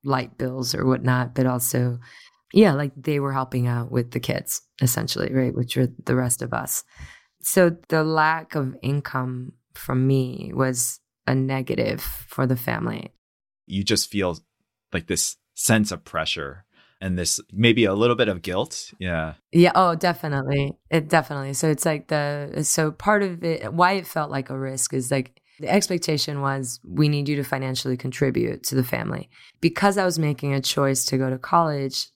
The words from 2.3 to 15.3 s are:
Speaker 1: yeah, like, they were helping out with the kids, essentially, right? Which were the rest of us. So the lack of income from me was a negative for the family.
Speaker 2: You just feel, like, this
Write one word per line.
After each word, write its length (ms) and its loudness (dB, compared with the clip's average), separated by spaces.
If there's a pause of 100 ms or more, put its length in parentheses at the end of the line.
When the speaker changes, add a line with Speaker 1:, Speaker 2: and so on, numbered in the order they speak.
Speaker 1:
yeah, 180 8
like, 240 0
they 240 -2
were 140 0
helping 320 0
out 260 -2
with 200 0
the 80 -2
kids, 420 -4 (180)
essentially, 520 0
right? 220 0
Which 220 -2
were 120 2 (180)
the 100 2
rest 240 0
of 140 -4
us. 300 -6 (580)
So 340 4 (120)
the 140 2
lack 520 0
of 280 -2
income 720 -4 (220)
from 320 0
me 480 0
was 440 -2 (280)
a 80 2
negative 680 0
for 460 -6
the 100 2
family. 560 -6 (540)
Speaker 2:
You 180 -4
just 260 0
feel, 280 -2 (540)
like, 140 -4
this 300 -2 (180)